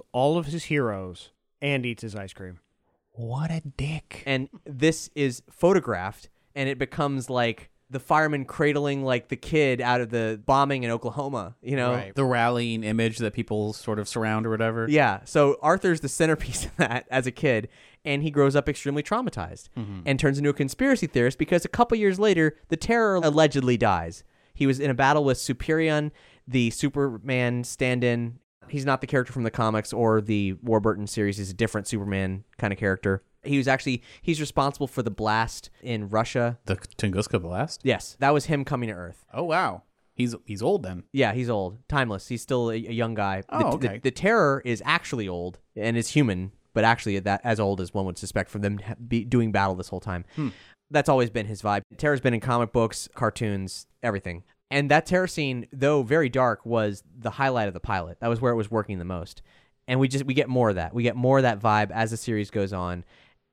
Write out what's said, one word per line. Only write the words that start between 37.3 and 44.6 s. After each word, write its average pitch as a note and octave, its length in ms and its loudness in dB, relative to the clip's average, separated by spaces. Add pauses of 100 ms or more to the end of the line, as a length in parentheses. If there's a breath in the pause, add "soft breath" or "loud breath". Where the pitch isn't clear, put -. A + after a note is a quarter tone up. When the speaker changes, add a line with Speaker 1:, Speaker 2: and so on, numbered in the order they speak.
Speaker 3:
blast? F2+ 420 -4
Speaker 2:
Yes. A#2 360 -2
That C#3 140 4
was D3 120 2
him C#3+ 200 0
coming B2 240 -4
to G2+ 60 -8
Earth. F2 380 -14
Speaker 3:
Oh, C3+ 100 -4
wow. D#3+ 400 -2 (300)
He's, A#2+ 220 -2 (100)
he's G2+ 160 -8
old E3 220 0
then. F2+ 200 -10 (100)
Speaker 2:
Yeah, B2+ 200 2
he's B2 160 -4
old. G2+ 280 -4 (100)
Timeless. A#2+ 400 -2
He's A#2+ 140 -8
still B2 280 0
a, A2+ 60 -2
a - 20 -4 (140)
young A2+ 240 -2
guy. G2 320 -2
Speaker 3:
Oh, - 240 0
Speaker 2:
The, - 60 0
the, B2 140 -2
Speaker 3:
okay. A2 80 -10
Speaker 2:
the B2+ 120 0
Terror F3 540 2